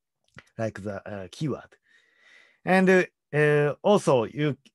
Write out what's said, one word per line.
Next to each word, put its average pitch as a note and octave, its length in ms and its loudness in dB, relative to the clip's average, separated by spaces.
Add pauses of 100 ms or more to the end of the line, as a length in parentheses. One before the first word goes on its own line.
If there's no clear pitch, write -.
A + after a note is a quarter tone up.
(580)
like A2 240 -8
the, G2 240 -12
uh, G2 260 -14
keyword. - 440 -10 (880)
And, F#3 440 4 (260)
uh, D3 480 2
also, F3+ 420 2
you, C#3 340 -6 (180)